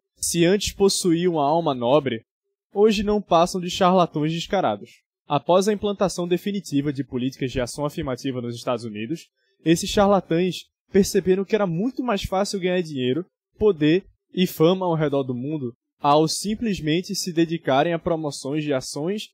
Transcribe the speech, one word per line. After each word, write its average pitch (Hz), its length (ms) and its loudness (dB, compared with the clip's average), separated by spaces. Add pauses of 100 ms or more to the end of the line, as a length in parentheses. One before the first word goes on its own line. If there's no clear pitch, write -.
(160)
Se - 280 2
antes 190 280 2
possuíam 180 600 2
uma 143 140 2
alma 156 260 2
nobre, 123 500 2 (500)
hoje 208 280 4
não 208 200 0
passam 175 360 2
de 175 120 -6
charlatões 170 640 2
descarados. 156 680 -4 (240)
Após 180 420 2
a 220 40 0
implantação 196 540 -2
definitiva 175 640 -2
de 135 120 -6
políticas 127 480 -4
de 131 80 -4
ação 123 260 -6
afirmativa 135 560 -6
nos 120 140 -8
Estados 120 280 -4
Unidos, 113 440 -10 (360)
esses 170 240 2
charlatães 185 760 0 (260)
perceberam 185 540 2
que 202 100 -2
era 208 140 0
muito 202 340 -4
mais 226 220 -2
fácil 196 340 -2
ganhar 180 240 0
dinheiro, 143 420 -2 (320)
poder 170 480 4 (300)
e 185 120 2
fama 180 380 2
ao 165 120 0
redor 143 260 0
do 127 100 -4
mundo 127 400 -6 (280)
ao 151 260 4
simplesmente 190 880 -4
se - 180 -6
dedicarem 156 600 0
a 165 60 -2
promoções 156 640 -4
de 147 80 -2
ações 151 600 -6